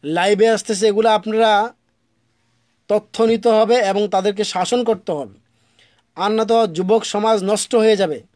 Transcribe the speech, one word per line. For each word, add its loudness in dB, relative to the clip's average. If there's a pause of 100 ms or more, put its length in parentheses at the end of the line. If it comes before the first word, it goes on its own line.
লাইভে 0
আসতেছে, -2
এগুলো 2
আপনারা 0 (1120)
তথ্য -2
নিতে 2
হবে 4
এবং 0
তাদেরকে -2
শাসন -2
করতে -4
হবে। -8 (760)
আর -2
না 0
তো 2
যুবক 0
সমাজ 0
নষ্ট -2
হয়ে 4
যাবে। -4 (120)